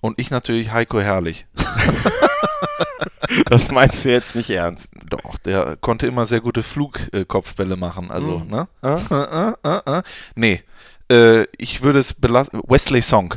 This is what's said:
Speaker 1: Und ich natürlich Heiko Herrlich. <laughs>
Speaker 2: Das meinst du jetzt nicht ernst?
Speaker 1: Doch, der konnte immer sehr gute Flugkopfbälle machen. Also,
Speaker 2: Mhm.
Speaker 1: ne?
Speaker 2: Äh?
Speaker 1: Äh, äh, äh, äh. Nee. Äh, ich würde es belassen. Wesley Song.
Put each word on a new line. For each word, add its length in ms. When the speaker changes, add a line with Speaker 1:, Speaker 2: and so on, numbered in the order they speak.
Speaker 1:
Und 180
ich 100
natürlich 420
Heiko 280
Herrlich. 460
<laughs> 300
Speaker 2:
Das 220
meinst 340
du 60
jetzt 240
nicht 160
ernst? 420
Speaker 1:
Doch, 300
der 420
konnte 260
immer 200
sehr 140
gute 220
Flugkopfbälle 1120
machen. 340
Also, 300
Speaker 2:
Mhm. 100
Speaker 1:
ne? 180
Speaker 2:
Äh? 140
Speaker 1:
Äh, 420
äh, 120
äh, 60
äh. 40
Nee. 280
Äh, 340
ich 260
würde 180
es 140
belassen. 520
Wesley 360
Song. 340